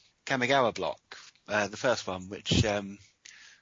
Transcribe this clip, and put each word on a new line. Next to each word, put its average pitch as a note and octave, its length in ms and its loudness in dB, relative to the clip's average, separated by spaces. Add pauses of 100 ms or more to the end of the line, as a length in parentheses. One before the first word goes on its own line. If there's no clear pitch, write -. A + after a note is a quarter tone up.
(260)
Kamigawa B2+ 480 2
block, E2 260 -4 (480)
uh, G#2 200 0
the G#2 100 -12
first B2 280 2
one, F#2 220 -6
which, G2 380 0
um, G2+ 320 -2 (640)